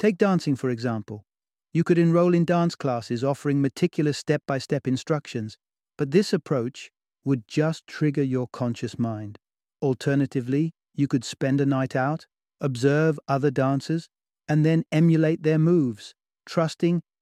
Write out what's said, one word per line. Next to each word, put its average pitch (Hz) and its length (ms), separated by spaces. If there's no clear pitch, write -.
Take 208 180
dancing, 180 380
for 127 140
example. 113 520
You 165 120
could 170 140
enroll 170 360
in 170 100
dance 170 300
classes 120 480
offering 139 400
meticulous 147 560
step-by-step 143 680
instructions, 127 680
but 143 140
this 196 220
approach 135 580
would 135 220
just 156 400
trigger 147 380
your 127 240
conscious 120 500
mind. 107 400
Alternatively, 139 880
you 143 120
could 131 200
spend 139 340
a 139 60
night 135 280
out, 139 300
observe 143 720
other 139 220
dancers, 139 580
and 151 160
then 165 260
emulate 160 520
their 156 160
moves, 156 560
trusting 170 560